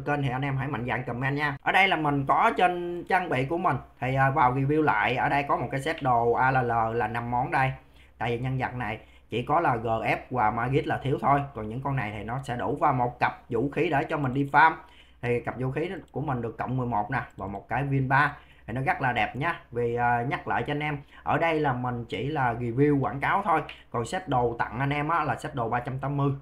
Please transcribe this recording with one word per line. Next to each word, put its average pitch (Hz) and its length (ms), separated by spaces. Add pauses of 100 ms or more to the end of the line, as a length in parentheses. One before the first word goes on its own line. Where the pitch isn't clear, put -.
kênh 143 160
thì 135 60
anh 127 140
em 139 140
hãy 131 120
mạnh 123 200
dạn 120 180
comment 131 300
nha. 143 260
Ở 175 100
đây 190 160
là 180 80
mình 143 320
có 180 280
trên 175 520
trang 180 200
bị 131 160
của 165 140
mình 170 180 (240)
thì, 127 140
à, 135 160
vào 127 240
review 139 280
lại. 110 340
Ở 120 120
đây 143 140
có 151 140
một 139 140
cái 139 100
set 156 220
đồ 120 300
A 123 180
L 135 60
L 120 160 (240)
là 117 120
năm 117 220
món 120 200
đây. 131 220 (460)
Tại 113 120
vì 120 80
nhân 131 200
vật 113 160
này 117 240 (300)
chỉ 117 140
có 147 180
là 147 160
G 113 100
F 113 300 (140)
và 117 200
Magit 127 360
là 110 160
thiếu 135 180
thôi. 139 200 (140)
Còn 110 140
những 113 140
con 139 140
này 107 200
thì 101 80
nó 117 180
sẽ 123 140
đủ. 113 240
Và 156 120
một 123 280
cặp 120 300
vũ 139 200
khí 143 200
để - 140
cho 160 120
mình 131 180
đi 139 180
farm. 160 200 (500)
Thì 120 180
cặp - 180
vũ 127 120
khí 160 200 (220)
của 127 80
mình 135 220
được 113 160
cộng 123 180
mười 127 100
một 107 240
nè. 123 120 (140)
Và 98 100
một 101 220
cái 123 140
win 139 260
ba. 139 280 (300)
Thì 107 80
nó 131 60
rất 170 220
là 127 100
đẹp 107 240
nha. 165 240 (100)
Vì, 117 240
à, 120 340
nhắc 170 200
lại 107 140
cho 139 100
anh 147 80
em, 151 180 (240)
ở 127 160
đây 165 220
là 143 120
mình 123 360
chỉ 107 200
là 135 260
review 127 460
quảng 127 200
cáo 170 240
thôi. 165 180 (280)
Còn 117 140
set 185 240
đồ 123 300
tặng 110 200
anh 139 120
em 147 180
á, 160 160
là 123 120
set - 180
đồ 120 140
ba 120 120
trăm 131 180
tám 143 180
mươi, 139 140 (120)